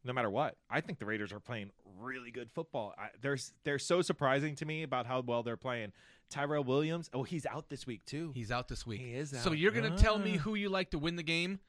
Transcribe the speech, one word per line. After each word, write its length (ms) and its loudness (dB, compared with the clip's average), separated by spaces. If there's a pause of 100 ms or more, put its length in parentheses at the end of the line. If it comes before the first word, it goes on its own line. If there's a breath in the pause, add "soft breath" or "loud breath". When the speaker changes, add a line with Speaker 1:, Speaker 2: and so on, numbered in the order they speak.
Speaker 1:
no 80 -4
matter 180 2
what. 260 0 (140)
I 100 2
think 200 -8
the 60 -6
Raiders 260 -2
are 80 -10
playing 300 -8 (280)
really 320 -10
good 220 -10
football. 440 -6
I, 120 -10 (120)
they're 140 0
s-, 180 -6 (120)
they're 160 0
so 220 4
surprising 540 2
to 80 -8
me 200 -4
about 200 -2
how 160 0
well 220 0
they're 140 -4
playing. 360 -6 (380 soft breath)
Tyrell 320 0
Williams, 500 2
oh, 120 -2
he's 200 -4
out 260 -6
this 180 -8
week, 180 -8
too. 260 -6
Speaker 2:
He's 200 -4
out 160 -2
this 180 -8
week. 140 -4
Speaker 1:
He 140 -8
is 160 -4
Speaker 2:
So 200 0
Speaker 1:
out. 80 2
Speaker 2:
you're 140 6
gonna 240 0
tell 220 10
me 180 2
Speaker 1:
Ah. 60 0
Speaker 2:
who 120 -2
you 140 -2
like 220 0
to 80 -2
win 180 0
the 80 -6
game, 340 0 (100 soft breath)